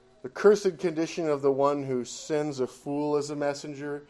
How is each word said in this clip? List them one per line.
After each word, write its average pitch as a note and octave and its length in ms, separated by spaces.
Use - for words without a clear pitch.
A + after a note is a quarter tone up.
the B2+ 60
cursed G3 500
condition D#3+ 500
of C#3+ 120
the C#3 120
one C#3 320
who B2+ 200
sends D3+ 540
a B2 80
fool D3 500
as C#3+ 140
a D3+ 60
messenger, C#3+ 720